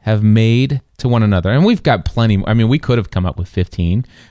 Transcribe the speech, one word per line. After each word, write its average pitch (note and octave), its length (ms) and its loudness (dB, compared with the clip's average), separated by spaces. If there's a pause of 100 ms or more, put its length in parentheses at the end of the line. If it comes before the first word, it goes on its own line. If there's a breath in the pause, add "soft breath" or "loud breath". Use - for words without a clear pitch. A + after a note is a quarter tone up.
have G#2+ 220 -2
made A#2 580 2 (180)
to C3 100 -4
one A#2+ 140 0
another. G2 280 0
And C#3+ 140 2
we've A3 180 0
got G2+ 220 0
plenty. A2 420 0
I A2 80 0
mean, A2+ 140 2
we C#3 100 2
could A#2+ 200 -2
have G2 120 -4
come F#2 160 -4
up - 120 -6
with F2+ 100 -6
fifteen. F#2 560 -2 (260 loud breath)